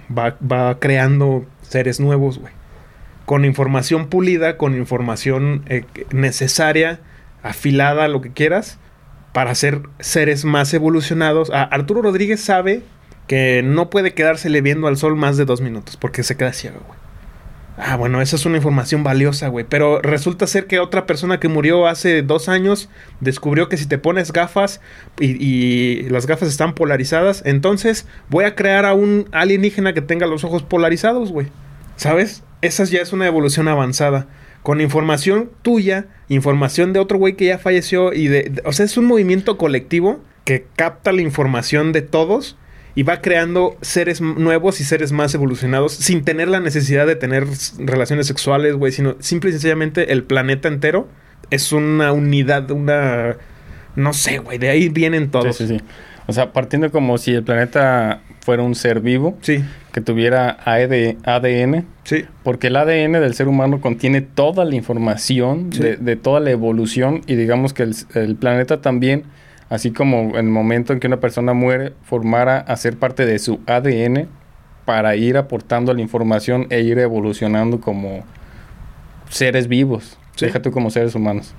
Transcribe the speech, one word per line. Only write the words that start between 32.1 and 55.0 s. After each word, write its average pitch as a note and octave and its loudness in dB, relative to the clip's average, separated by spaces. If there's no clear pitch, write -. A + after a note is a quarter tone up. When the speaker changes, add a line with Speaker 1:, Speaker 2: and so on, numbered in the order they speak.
Speaker 1:
Esa E3+ 0
ya F3 0
es F3 -6
una F#3+ 0
evolución D#3 2
avanzada. C#3 0
Con D3 0
información D#3 0
tuya, G3 0
información C#3+ 2
de F#3+ 2
otro G3 0
güey F#3+ 2
que G3 2
ya F3+ 2
falleció F3+ 2
y D3+ 0
de, C#3 4
de, C#3 -6
o D3 -2
sea, G3 2
es G#3 -2
un A#3+ 4
movimiento G3+ 2
colectivo E3+ 0
que C3+ 0
capta E3 -2
la F#3 2
información D3 0
de D#3 0
todos E3 0
y C#3 0
va F3 0
creando F3 2
seres F3 -2
m-, D#3+ -2
nuevos E3 2
y C#3+ -4
seres D#3 0
más D3 0
evolucionados C3+ 0
sin E3+ 0
tener D#3+ 0
la F#3+ 2
necesidad C#3+ 2
de D#3+ 2
tener C3 0
s-, C#3 -8
relaciones C3+ 0
sexuales, C#3+ 0
güey, C#3 0
sino C3+ 0
simple F3 -2
y E3+ -2
sencillamente D#3 0
el C3 2
planeta C3+ 0
entero D#3 -2
es - -2
una D3+ 2
unidad, C#3+ 0
una, C#3 0
no C#3 0
sé, C#3+ -2
güey, B2 -10
de B2+ 0
ahí D#3+ 4
vienen D#3+ 0